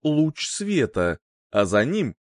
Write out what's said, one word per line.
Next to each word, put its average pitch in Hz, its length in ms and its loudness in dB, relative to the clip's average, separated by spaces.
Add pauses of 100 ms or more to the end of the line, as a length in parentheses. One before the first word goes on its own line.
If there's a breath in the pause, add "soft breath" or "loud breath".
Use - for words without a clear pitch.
луч 151 460 0
света, 110 720 -2 (320)
а 104 120 2
за 104 200 2
ним 160 320 -4 (120)